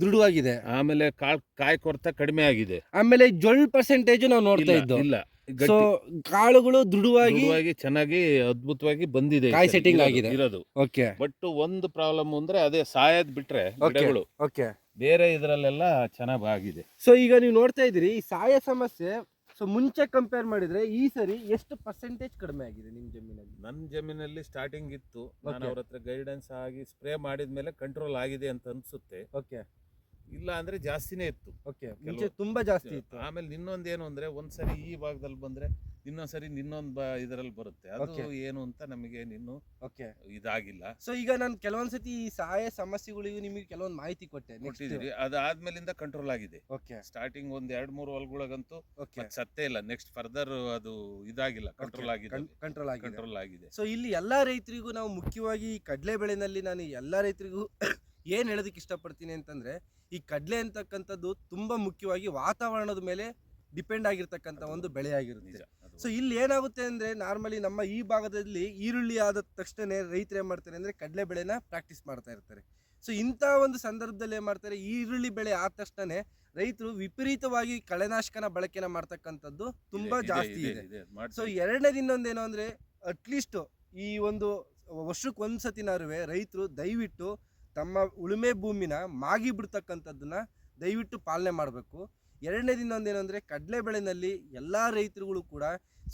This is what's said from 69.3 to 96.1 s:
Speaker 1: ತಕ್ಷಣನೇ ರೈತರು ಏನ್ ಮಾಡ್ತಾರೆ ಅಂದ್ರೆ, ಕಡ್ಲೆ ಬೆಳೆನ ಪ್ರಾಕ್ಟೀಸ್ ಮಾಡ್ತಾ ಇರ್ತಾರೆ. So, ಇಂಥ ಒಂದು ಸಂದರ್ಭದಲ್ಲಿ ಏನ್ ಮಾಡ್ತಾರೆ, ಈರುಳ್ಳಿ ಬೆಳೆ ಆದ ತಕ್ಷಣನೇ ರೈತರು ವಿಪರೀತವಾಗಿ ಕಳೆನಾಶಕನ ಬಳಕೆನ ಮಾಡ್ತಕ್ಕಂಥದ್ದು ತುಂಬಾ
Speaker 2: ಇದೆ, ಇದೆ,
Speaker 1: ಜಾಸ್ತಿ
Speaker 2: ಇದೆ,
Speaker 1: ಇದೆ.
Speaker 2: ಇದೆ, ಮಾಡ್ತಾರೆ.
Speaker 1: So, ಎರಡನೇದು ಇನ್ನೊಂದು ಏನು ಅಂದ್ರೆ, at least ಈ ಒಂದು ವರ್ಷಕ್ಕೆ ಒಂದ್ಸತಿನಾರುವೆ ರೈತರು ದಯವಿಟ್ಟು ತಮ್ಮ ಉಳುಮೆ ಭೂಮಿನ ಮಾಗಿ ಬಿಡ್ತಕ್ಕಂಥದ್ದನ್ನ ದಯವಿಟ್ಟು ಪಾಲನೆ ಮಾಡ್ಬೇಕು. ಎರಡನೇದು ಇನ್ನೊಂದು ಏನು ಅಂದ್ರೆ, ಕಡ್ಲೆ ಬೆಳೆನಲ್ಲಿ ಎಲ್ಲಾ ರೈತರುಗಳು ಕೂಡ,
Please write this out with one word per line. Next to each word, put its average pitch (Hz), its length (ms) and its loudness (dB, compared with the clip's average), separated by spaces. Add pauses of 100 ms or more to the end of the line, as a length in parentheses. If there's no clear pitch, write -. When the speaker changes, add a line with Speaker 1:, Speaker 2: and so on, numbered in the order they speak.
Speaker 1:
ತಕ್ಷಣನೇ 190 540 -8
ರೈತರು 196 280 -6
ಏನ್ 190 80 -6
ಮಾಡ್ತಾರೆ 175 280 -12
ಅಂದ್ರೆ, 196 180 -10
ಕಡ್ಲೆ 160 300 -8
ಬೆಳೆನ 180 360 -6
ಪ್ರಾಕ್ಟೀಸ್ - 480 -16
ಮಾಡ್ತಾ 120 240 -14
ಇರ್ತಾರೆ. 101 300 -20 (440)
So, 233 80 -8
ಇಂಥ 233 300 -2 (200)
ಒಂದು 262 140 0
ಸಂದರ್ಭದಲ್ಲಿ 226 580 -10
ಏನ್ 208 100 -8
ಮಾಡ್ತಾರೆ, 202 320 -8
ಈರುಳ್ಳಿ 240 520 -6
ಬೆಳೆ 214 220 -4
ಆದ 185 260 -2
ತಕ್ಷಣನೇ 196 500 -10 (280)
ರೈತರು 220 360 -6
ವಿಪರೀತವಾಗಿ 240 920 -4
ಕಳೆನಾಶಕನ 214 640 -4
ಬಳಕೆನ 185 380 -8
ಮಾಡ್ತಕ್ಕಂಥದ್ದು 165 880 -12 (200)
ತುಂಬಾ 214 260 -6
Speaker 2:
ಇದೆ, 247 80 -4
ಇದೆ, - 20 -10
Speaker 1:
ಜಾಸ್ತಿ 175 240 -2
Speaker 2:
ಇದೆ, 165 200 -8
Speaker 1:
ಇದೆ. - 100 -12
Speaker 2:
ಇದೆ, 98 340 -18
ಮಾಡ್ತಾರೆ. 202 360 -10
Speaker 1:
So, 185 60 -6
ಎರಡನೇದು 262 400 0
ಇನ್ನೊಂದು 254 320 -2
ಏನು 226 120 -6
ಅಂದ್ರೆ, 220 360 -10 (340)
at - 180 -12
least 240 400 -6 (280)
ಈ 208 200 -8
ಒಂದು 208 580 -4 (160)
ವರ್ಷಕ್ಕೆ 170 500 -8
ಒಂದ್ಸತಿನಾರುವೆ 190 840 -6
ರೈತರು 185 520 -8
ದಯವಿಟ್ಟು 202 760 -8 (240)
ತಮ್ಮ 175 220 -6 (200)
ಉಳುಮೆ 214 360 -2
ಭೂಮಿನ 196 400 -4 (120)
ಮಾಗಿ 185 460 -2
ಬಿಡ್ತಕ್ಕಂಥದ್ದನ್ನ 170 800 -12 (480)
ದಯವಿಟ್ಟು 208 380 -6
ಪಾಲನೆ 180 300 -4
ಮಾಡ್ಬೇಕು. 156 600 -8 (320)
ಎರಡನೇದು 240 380 -2
ಇನ್ನೊಂದು 226 280 -4
ಏನು 202 100 -4
ಅಂದ್ರೆ, 196 200 -8
ಕಡ್ಲೆ 170 420 -8
ಬೆಳೆನಲ್ಲಿ 196 500 -6
ಎಲ್ಲಾ 180 580 -4
ರೈತರುಗಳು 196 540 -6
ಕೂಡ, 147 200 -12 (500)